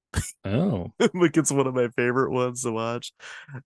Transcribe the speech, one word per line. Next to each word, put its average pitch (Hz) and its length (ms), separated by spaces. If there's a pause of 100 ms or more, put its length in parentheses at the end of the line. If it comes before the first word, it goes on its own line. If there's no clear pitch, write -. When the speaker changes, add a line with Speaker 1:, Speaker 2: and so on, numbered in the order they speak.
(120)
Speaker 1:
<laughs> - 220 (100)
Speaker 2:
Oh. 110 480 (200)
Speaker 1:
Like, 170 240
it's 147 160
one 139 140
of 127 80
my 123 140
favorite 123 420
ones 123 320
to 123 100
watch. 117 400 (540)